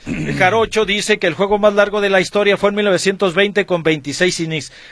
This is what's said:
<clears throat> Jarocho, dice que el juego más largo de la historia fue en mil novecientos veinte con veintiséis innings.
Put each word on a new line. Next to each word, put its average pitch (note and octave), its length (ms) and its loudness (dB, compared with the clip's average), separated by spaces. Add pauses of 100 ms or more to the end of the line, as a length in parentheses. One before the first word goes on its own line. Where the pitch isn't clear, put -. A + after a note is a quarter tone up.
<clears throat> - 320 -6
Jarocho, G#3+ 460 2
dice G3+ 340 0
que G3 80 -2
el D#3+ 80 0
juego G3+ 240 0
más G#3 160 4
largo G#3 260 4
de G3+ 80 0
la F#3+ 120 4
historia G3+ 360 0
fue G3+ 140 2
en G3+ 60 -6
mil G#3 80 -2
novecientos F#3+ 500 0
veinte G3+ 320 0
con F3 160 -2
veintiséis D#3 560 -2
innings. D#3+ 340 -6 (200)